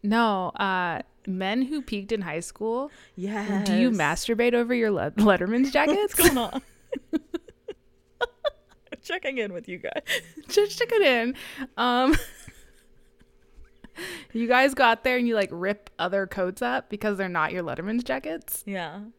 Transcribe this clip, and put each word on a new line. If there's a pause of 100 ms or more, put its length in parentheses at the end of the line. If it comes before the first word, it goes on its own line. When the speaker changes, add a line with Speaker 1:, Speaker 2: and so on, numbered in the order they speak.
Speaker 1:
No,
uh, (260)
men
who
peaked
in
high
school. (240)
Speaker 2:
Yes.
Speaker 1:
Do
you
masturbate
over
your
Le-,
Letterman's
Speaker 2:
<laughs>
What's
Speaker 1:
jackets?
Speaker 2:
going
on?
<laughs> (2250)
Checking
in
with
you
guys. (200)
Speaker 1:
<laughs>
Just
checking
in. (420)
Um, (1000)
<laughs>
you
guys
go
out
there
and
you,
like,
rip (100)
other
coats
up
because
they're
not
your
Letterman's
jackets?
Speaker 2:
Yeah. (180)